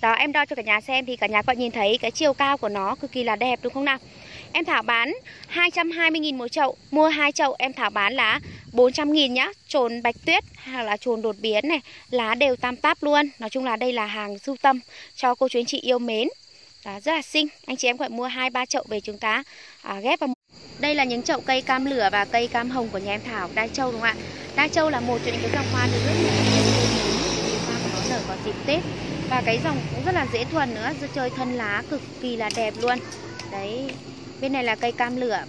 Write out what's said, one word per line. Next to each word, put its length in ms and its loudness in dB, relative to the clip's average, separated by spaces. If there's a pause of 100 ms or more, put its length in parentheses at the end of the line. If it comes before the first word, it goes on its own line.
Đó, 120 6
em 180 2
đo 140 4
cho 100 -6
cả 60 -4
nhà 200 2
xem 240 0
thì 100 -4
cả 120 0
nhà 140 2
có 120 2
nhìn 180 -2
thấy 300 4
cái 100 -2
chiều 220 4
cao 240 2
của 120 -2
nó 260 -2
cực 160 -10
kỳ 120 -2
là 120 0
đẹp 260 0
đúng 120 -4
không 120 -2
nào? 120 2 (560)
Em 120 0
Thảo 160 2
bán 320 2 (340)
hai 240 2
trăm 200 0
hai 200 2
mươi 80 0
nghìn 180 -2
một 100 -6
chậu, 300 0 (140)
mua 160 6
hai 240 2
chậu 280 2
em 140 -2
Thảo 160 0
bán 240 2
là 260 2 (320)
bốn 220 6
trăm 200 2
nghìn 200 4
nhá. 140 2 (200)
Trồn 340 0
bạch 140 0 (100)
tuyết 180 4 (220)
hoặc 180 -6
là 140 0
trồn 240 -2
đột 180 0
biến 280 2
này, 120 0 (300)
lá 260 0
đều 200 4
tam 200 -2
táp 280 0
luôn. 260 4 (100)
Nói 100 -6
chung 160 -2
là 100 0
đây 180 0
là 120 -2
hàng 340 -8
sưu 220 -6
tầm 180 6 (360)
cho 200 2
cô 140 2
chú 100 0
anh 60 0
chị 140 -4
yêu 200 2
mến. 280 0 (580)
Đó, 140 -12
rất 140 0
là 80 0
xinh. 260 0 (180)
Anh 120 -6
chị 100 0
em 100 0
có 80 -4
thể 100 -6
mua 100 -4
hai 240 -2
ba 160 -2
chậu 240 -2
về 100 -4
chúng 180 -10
ta, 260 0 (380)
à, 180 -8
ghép 200 0
vào. 100 -2 (500)
Đây 160 2
là 80 4
những 200 -2
chậu 180 0
cây 200 0
cam 240 0
lửa 260 2
và 140 4
cây 220 2
cam 220 -2
hồng 220 -2
của 60 -4
nhà 160 -4
em 120 -4
Thảo, 280 -6
Đai 160 0
Châu 220 -2
đúng 100 -6
không 80 2
ạ? 60 2 (400)
Đai 140 2
Châu 200 4
là 100 0
một 260 0
trong 80 -2
những 80 -2
cái 120 -2
dòng 180 0
hoa 140 2
được 200 2
rất 80 2 (100)
nhiều 100 4
người 200 4
yêu 100 6
mến. 1040 2
Hoa 160 -2
của 100 -2
nó 60 -4 (100)
nở 180 -2
vào 180 -6
dịp 100 -4 (100)
Tết. 140 2 (500)
Và 160 0
cái 180 2
dòng 140 0 (180)
cũng 100 -4
rất 100 2
là 180 2
dễ 120 0
thuần 280 0
nữa, 160 -4 (260)
chơi 140 -2
thân 240 -4
lá 360 -2
cực 120 -4 (200)
kỳ 140 -4
là 200 -2
đẹp 260 -2
luôn. 180 2 (520)
Đấy, 340 -6 (560)
bên 120 -2
này 100 0
là 120 2
cây 160 0
cam 240 -2
lửa, 340 0